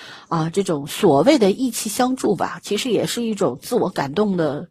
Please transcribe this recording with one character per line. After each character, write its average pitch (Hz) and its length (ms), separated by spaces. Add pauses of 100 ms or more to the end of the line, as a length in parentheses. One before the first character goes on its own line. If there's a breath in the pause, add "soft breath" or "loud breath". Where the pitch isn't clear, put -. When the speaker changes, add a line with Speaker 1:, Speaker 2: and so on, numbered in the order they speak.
(300 loud breath)
Speaker 1:
嗯。 165 120
Speaker 2:
啊， 160 80
这 196 140
种 160 240
所 147 340
谓 277 160
的 202 140
意 254 180
气 - 180
相 254 280
助 214 200
吧， - 280
其 202 120
实 214 140
也 156 160
是 240 180
一 220 120
种 156 260
自 - 140
我 226 140
感 143 220
动 208 240
的 151 360